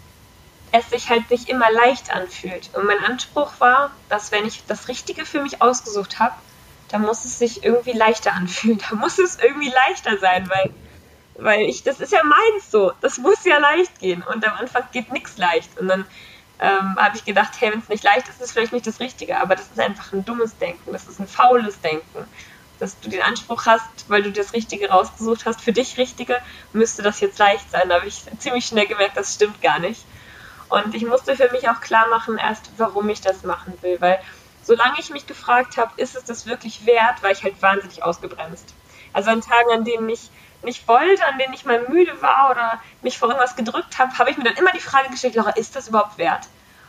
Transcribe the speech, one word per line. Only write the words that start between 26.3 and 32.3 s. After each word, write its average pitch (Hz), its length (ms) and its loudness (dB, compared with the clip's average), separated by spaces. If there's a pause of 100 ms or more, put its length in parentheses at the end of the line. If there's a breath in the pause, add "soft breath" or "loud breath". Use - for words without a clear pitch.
müsste 220 280 0
das 208 200 -2
jetzt 196 180 -2
leicht 208 320 2
sein. 180 160 0
Da 175 80 2
hab 175 100 0
ich - 180 -14 (160)
ziemlich 247 260 -4
schnell 208 200 0
gemerkt, 202 300 -2
das 202 180 -6
stimmt 208 280 0
gar 151 180 2
nicht. 185 260 -8 (640 loud breath)
Und 208 260 -2
ich 226 100 -6
musste 254 300 0
für 247 160 4
mich 247 180 -4
auch - 120 0
klar 226 260 2
machen, 226 300 -2